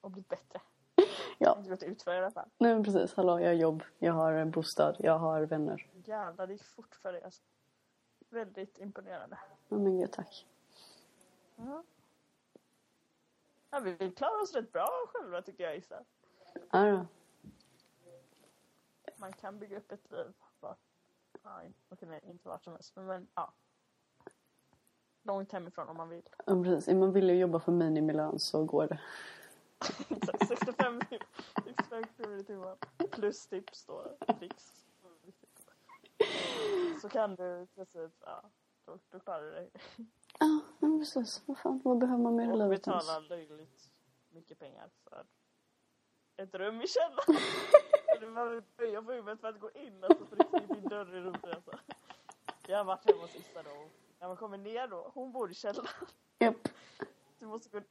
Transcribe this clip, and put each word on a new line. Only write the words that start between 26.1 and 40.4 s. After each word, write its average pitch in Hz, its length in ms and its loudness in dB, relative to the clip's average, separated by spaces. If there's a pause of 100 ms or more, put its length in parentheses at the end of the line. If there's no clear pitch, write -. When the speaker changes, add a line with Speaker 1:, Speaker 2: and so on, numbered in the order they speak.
Speaker 2:
Ja, 180 180 4
precis. 180 240 2
Är 185 80 8
man 190 160 6
villig 185 220 6
att 180 60 8
jobba 170 200 4
för 170 120 2
minimilön 156 680 4
så 156 260 0
går 156 220 2
det. - 120 -4 (800)
Speaker 1:
<laughs> - 120 -4 (180)
Exakt, - 380 0
sextiofem 240 540 -2
tim-, - 220 -8 (420)
sextiofem 226 380 -6 (140)
kronor 208 200 -10
i 196 60 -10
timmen. 190 340 -12 (340)
Plus 208 360 -4
tips - 380 -12
då. - 320 -12 (220)
Tips. - 460 -16 (2250)
Så 208 80 -12
kan 208 260 -2
du 180 80 -10 (180)
i 185 140 -14
princip, 175 440 -14
ja, - 240 -16 (420)
då, 165 120 -18 (120)
då 190 100 -18
klarar 170 240 -10
du 156 80 -12
dig. 175 200 -14 (680)
Speaker 2:
Ja, 311 200 6 (200)